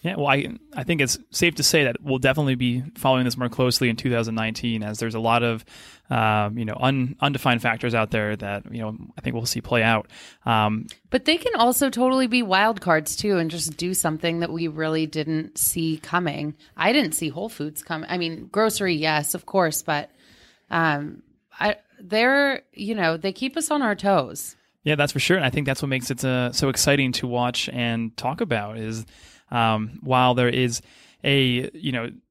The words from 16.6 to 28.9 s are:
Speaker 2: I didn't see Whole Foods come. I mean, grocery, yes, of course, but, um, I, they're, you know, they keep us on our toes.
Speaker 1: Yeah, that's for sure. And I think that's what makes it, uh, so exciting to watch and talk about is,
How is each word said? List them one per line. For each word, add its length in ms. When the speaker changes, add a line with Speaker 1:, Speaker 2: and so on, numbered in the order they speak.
Speaker 2:
I 180
didn't 180
see 180
Whole 200
Foods 340
come. 260
I 80
mean, 300
grocery, 480
yes, 400
of 100
course, 380
but, 260
um, 500
I, 160
they're, 640
you 220
know, 220
they 160
keep 220
us 140
on 140
our 100
toes. 600
Speaker 1:
Yeah, 120
that's 160
for 80
sure. 180
And 80
I 60
think 160
that's 160
what 60
makes 200
it, 160
uh, 280
so 160
exciting 440
to 140
watch 440
and 460
talk 240
about 380
is, 260